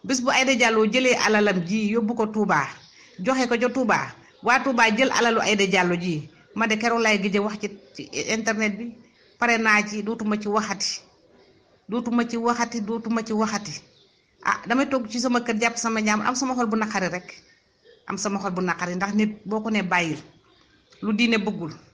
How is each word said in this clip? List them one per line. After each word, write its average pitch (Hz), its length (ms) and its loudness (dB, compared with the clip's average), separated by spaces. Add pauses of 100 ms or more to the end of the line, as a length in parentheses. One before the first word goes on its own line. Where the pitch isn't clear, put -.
Bis 254 180 -2
bu 254 100 0
Aïda 262 240 4
Diallo 226 320 4
jëlee 254 320 4
alalam 208 460 4
ji 202 120 -2 (140)
yóbbu 226 240 0
ko 226 120 0
Touba, 202 320 2 (600)
joxe 262 280 0
ko 240 120 2
ca 247 100 2
Touba, 240 280 2 (460)
waa 240 160 4
Touba 247 240 2 (120)
jël 262 160 4
alalu 226 300 2
Aïda 202 260 2
Diallo 180 320 2
ji, 165 300 -4 (260)
ma 226 120 0
de 220 100 2
keroog 233 260 0
laay 214 160 4
gëj 196 180 -2
a 202 40 4
wax 214 180 -4
ci, 208 80 -6 (260)
ci - 100 -14 (280)
internet 220 460 -2
bi, 240 80 -10 (560)
pare 233 160 2
naa 214 260 2
ci, 208 200 -6
dootuma 214 360 -2
ci 214 80 -6
waxati, 208 440 -2 (1000)
dootuma 240 380 0
ci 233 100 -6
waxati, 233 440 -2
dootuma 226 420 -2
ci 220 100 -6
waxati. 208 420 -2 (720)
Ah, - 220 -2
damay 262 220 2
toog 240 200 -2
ci 233 100 -6
sama 240 220 0
kër, 226 200 -2
jàpp 233 160 0
sama 220 240 -2
ñaam, 214 200 2
am 254 140 0
sama 254 200 -2
xol 240 140 0
bu 220 80 0
naqari 214 320 -2
rek. 180 180 -8 (800)
Am 196 100 -6
sama 202 220 -2
xol 190 140 -4
bu 180 80 -2
naqari, 180 340 -2
ndax 196 200 -2
nit 214 160 2 (140)
boo 214 180 -4
ko 226 80 -4
nee 208 120 2
bàyyil, 175 360 0 (840)
lu 208 120 -2
diine 226 240 2
bëggul 170 360 -4 (200)